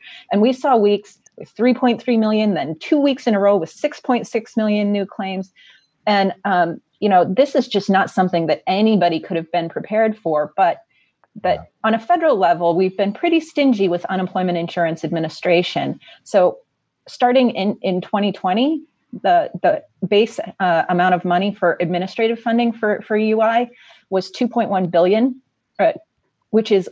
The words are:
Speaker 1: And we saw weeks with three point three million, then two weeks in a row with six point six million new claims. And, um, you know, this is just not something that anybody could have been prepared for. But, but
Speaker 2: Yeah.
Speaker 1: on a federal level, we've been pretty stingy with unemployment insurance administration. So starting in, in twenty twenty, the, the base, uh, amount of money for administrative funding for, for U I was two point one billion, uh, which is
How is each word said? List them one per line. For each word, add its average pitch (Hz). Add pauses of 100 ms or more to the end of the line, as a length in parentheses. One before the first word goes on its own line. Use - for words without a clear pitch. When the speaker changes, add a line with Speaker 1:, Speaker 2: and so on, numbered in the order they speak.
(300)
Speaker 1:
And 202
we 247
saw 254
weeks 208 (180)
with 147
three 240
point 240
three 240
million, 214
then 151
two 302
weeks 269
in 226
a 196
row 202
with 165
six -
point 233
six -
million 208
new 202
claims. 190 (540)
And, 196 (120)
um, 190 (200)
you 208
know, 180
this 254
is 262
just 196
not 190
something 180
that 156
anybody 190
could 165
have 160
been 165
prepared 214
for. 151
But, 175 (520)
but 180
Speaker 2:
Yeah. - (180)
Speaker 1:
on 220
a 226
federal 320
level, 170
we've 190
been 202
pretty 330
stingy 254
with 175
unemployment 185
insurance 165
administration. 165 (240)
So 180 (500)
starting 247
in, -
in 185
twenty 202
twenty, 247 (400)
the, 175 (120)
the - (260)
base, 220 (180)
uh, 170
amount 180
of 175
money 185
for 170
administrative 185
funding 233
for, 214
for -
U 220
I 233 (380)
was 190
two 240
point 233
one 190
billion, 208 (380)
uh, 180 (580)
which 220
is 190